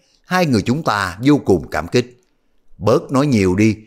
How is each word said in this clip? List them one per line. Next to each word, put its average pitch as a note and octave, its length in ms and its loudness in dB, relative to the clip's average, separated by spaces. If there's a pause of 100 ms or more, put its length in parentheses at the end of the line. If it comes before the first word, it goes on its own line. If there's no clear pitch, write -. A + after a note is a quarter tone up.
(260)
hai F#3 200 0
người A#2+ 160 0
chúng B2 220 -2
ta G2 400 -4
vô C#3+ 220 4
cùng F2+ 240 0
cảm D#2+ 180 -6
kích." - 340 -4 (560)
"Bớt G#2+ 340 0
nói C#3 160 0
nhiều F#2+ 280 2
đi, G#2+ 200 2 (120)